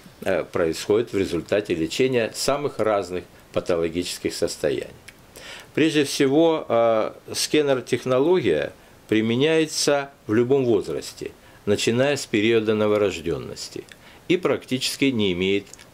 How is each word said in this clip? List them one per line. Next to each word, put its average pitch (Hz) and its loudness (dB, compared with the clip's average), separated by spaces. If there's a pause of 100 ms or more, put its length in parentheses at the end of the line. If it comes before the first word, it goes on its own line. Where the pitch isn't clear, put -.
(260)
э, 87 0
происходят 95 0
в 101 -2
результате 90 -2
лечения 113 0
самых 143 -2
разных 98 -2 (300)
патологических 85 -2
состояний. 73 -4 (880)
Прежде 151 2
всего, 151 2
э, 113 2 (220)
скенер-технология 127 0 (340)
применяется 139 0 (160)
в 107 -2
любом 123 4
возрасте, 85 -2 (340)
начиная 120 2
с - -8
периода 110 2
новорождённости, 95 -2 (440)
и 175 2
практически 131 -2
не 110 2
имеет 95 0 (280)